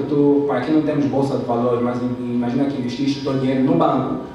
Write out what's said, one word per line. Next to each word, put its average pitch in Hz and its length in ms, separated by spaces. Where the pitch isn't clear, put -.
tu, 143 380
para 131 120
aqui 131 140
não 156 80
temos 143 260
bolsa 135 300
de 123 80
valores, 120 380
mas 123 200
im-, 123 320
imagina 123 300
que 123 140
investiste 135 420
o 139 100
teu 131 100
dinheiro 131 240
no 147 100
banco, 127 480